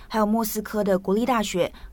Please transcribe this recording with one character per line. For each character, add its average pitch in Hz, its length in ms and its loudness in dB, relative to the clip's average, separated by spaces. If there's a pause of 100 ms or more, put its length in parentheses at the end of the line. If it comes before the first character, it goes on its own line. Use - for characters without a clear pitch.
还 226 100 -4
有 214 60 4
莫 220 180 2
斯 220 200 -4
科 214 200 -2
的 196 160 4
国 190 160 0
立 226 120 2
大 240 160 2
学 175 280 0 (220)